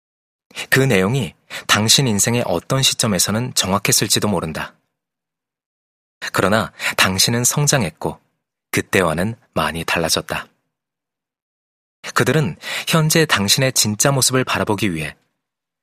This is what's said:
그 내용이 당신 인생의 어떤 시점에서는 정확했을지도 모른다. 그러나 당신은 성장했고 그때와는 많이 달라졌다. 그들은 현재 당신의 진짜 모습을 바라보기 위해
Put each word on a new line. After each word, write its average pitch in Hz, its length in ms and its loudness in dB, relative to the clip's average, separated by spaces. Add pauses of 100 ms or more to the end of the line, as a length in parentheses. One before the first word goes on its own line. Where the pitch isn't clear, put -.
(720)
그 131 100 4
내용이 104 540 2 (320)
당신 113 420 2
인생의 117 380 0
어떤 127 360 -2
시점에서는 110 720 0
정확했을지도 101 720 0
모른다. 82 480 -4 (1600)
그러나 98 400 2 (240)
당신은 117 480 0
성장했고 120 720 0 (520)
그때와는 92 680 0 (160)
많이 80 320 -4
달라졌다. 82 640 -4 (1700)
그들은 143 420 0 (320)
현재 160 380 2
당신의 139 480 2
진짜 107 360 2
모습을 127 340 2
바라보기 95 500 -2
위해 76 200 -8 (680)